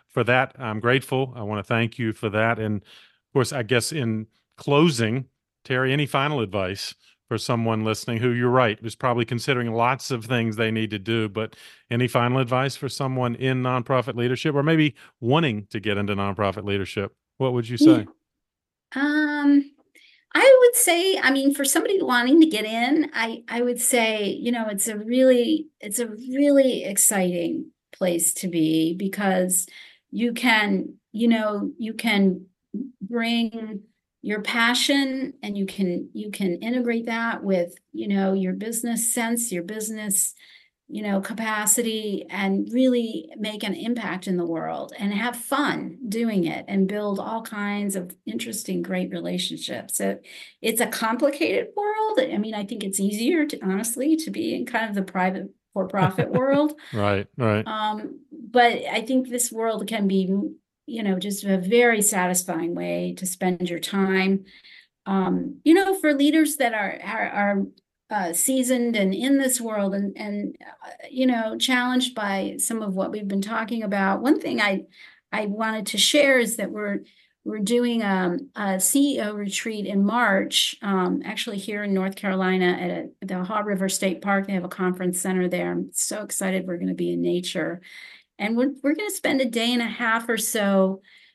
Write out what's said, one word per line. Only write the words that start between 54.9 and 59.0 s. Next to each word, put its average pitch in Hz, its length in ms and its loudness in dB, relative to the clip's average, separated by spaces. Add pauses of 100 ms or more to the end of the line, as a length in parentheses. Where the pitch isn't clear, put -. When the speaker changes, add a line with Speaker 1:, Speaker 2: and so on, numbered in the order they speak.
Speaker 2:
the 196 80 0
private 190 460 -2 (240)
for-profit 190 580 0
Speaker 1:
<laughs> - 80 2
Speaker 2:
world. 285 340 2 (180)
Speaker 1:
Right, 101 360 0 (100)
right. 110 300 2
Speaker 2:
Um, 214 520 -6 (120)
but 233 500 2 (100)
I 226 100 -2